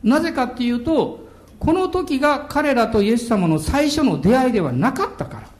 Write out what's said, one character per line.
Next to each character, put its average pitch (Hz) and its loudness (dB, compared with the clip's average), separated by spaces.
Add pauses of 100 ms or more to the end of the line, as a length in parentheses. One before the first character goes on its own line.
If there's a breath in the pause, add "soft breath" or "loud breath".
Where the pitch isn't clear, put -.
な 277 4
ぜ 330 -2
か 285 -2
っ 247 -6
て 247 -6
い 240 0
う 240 -2
と、 269 -2 (300 loud breath)
こ - 0
の 370 0
時 311 -2
が 285 0
彼 285 0
ら 226 2
と 220 2
イ 202 2
エ 233 2
ス 233 -4
様 202 2
の 156 2
最 277 0
初 294 0
の 165 0
出 208 4
会 254 2
い - -2
で 208 2
は 143 -2
な 175 0
か 392 -2
っ - -12
た 135 -8
か 110 -14
ら。 - -20 (120)